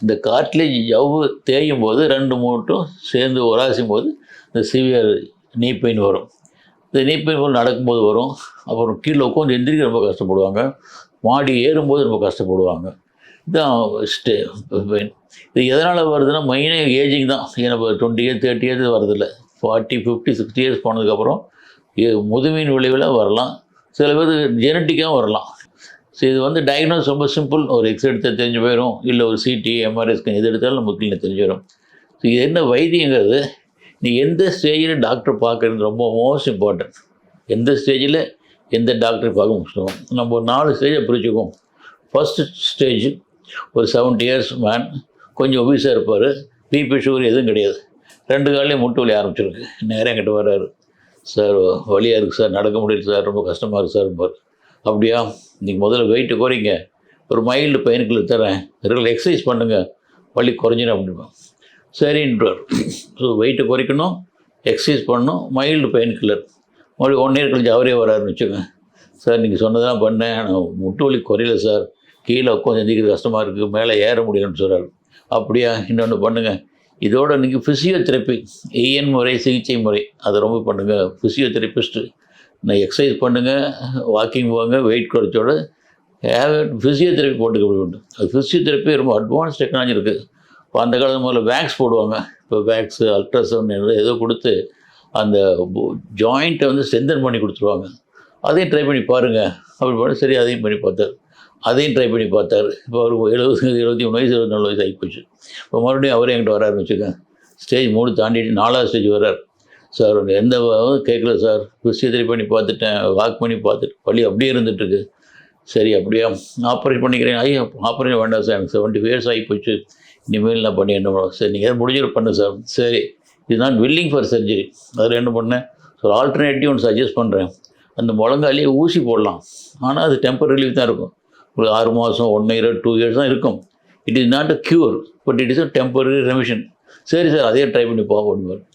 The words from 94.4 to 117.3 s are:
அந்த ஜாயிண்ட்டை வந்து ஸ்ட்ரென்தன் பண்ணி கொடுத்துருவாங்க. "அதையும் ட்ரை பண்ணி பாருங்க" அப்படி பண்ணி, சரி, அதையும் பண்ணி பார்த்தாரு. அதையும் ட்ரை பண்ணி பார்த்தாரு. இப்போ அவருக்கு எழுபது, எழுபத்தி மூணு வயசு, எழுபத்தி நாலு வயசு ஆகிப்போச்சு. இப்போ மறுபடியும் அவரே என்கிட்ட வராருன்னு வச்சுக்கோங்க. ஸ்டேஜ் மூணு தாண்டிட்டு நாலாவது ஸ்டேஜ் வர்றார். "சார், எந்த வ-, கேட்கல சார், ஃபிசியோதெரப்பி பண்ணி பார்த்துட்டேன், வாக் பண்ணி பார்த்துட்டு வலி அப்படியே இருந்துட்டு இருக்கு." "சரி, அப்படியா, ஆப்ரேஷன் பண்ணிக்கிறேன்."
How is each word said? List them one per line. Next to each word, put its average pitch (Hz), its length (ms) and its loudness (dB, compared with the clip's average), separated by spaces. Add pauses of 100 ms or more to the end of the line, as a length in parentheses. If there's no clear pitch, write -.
அந்த 104 260 0 (840)
ஜாயிண்ட்டை 143 440 0
வந்து 135 260 0
ஸ்ட்ரென்தன் 135 300 0
பண்ணி 120 180 -2
கொடுத்துருவாங்க. 101 460 -2 (560)
"அதையும் 175 300 0
ட்ரை 151 140 2
பண்ணி 139 160 0
பாருங்க" 113 540 0 (240)
அப்படி 127 180 0
பண்ணி, 127 180 0
சரி, 135 200 2
அதையும் 120 260 0
பண்ணி 107 160 -2
பார்த்தாரு. 92 360 -2 (560)
அதையும் 135 240 2
ட்ரை 120 180 2
பண்ணி 113 140 0
பார்த்தாரு. 104 460 2 (140)
இப்போ 120 140 -4
அவருக்கு 113 320 2
எழுபது, 123 420 2 (120)
எழுபத்தி 117 140 0
மூணு 117 120 0
வயசு, 120 240 2
எழுபத்தி 117 120 2
நாலு 104 140 0
வயசு 101 220 0
ஆகிப்போச்சு. 95 380 -6 (440)
இப்போ 117 160 -2
மறுபடியும் 135 360 2
அவரே 123 180 2
என்கிட்ட 110 200 0
வராருன்னு 104 260 0
வச்சுக்கோங்க. 98 360 -4 (380)
ஸ்டேஜ் 123 360 0
மூணு 117 200 0
தாண்டிட்டு 113 400 0
நாலாவது 117 360 2
ஸ்டேஜ் 104 200 0
வர்றார். 104 300 2 (520)
"சார், 104 360 2
எந்த 110 340 2
வ-, 120 500 2
கேட்கல 117 260 2
சார், 107 260 2 (220)
ஃபிசியோதெரப்பி 117 440 0
பண்ணி 117 160 0
பார்த்துட்டேன், 107 540 -2 (200)
வாக் 113 200 0
பண்ணி 117 180 -2
பார்த்துட்டு 104 480 -2
வலி 113 200 2
அப்படியே 113 300 0
இருந்துட்டு 113 300 -2
இருக்கு." 98 280 -2 (520)
"சரி, 110 300 0
அப்படியா, 110 360 0 (340)
ஆப்ரேஷன் 123 420 0
பண்ணிக்கிறேன்." 123 320 0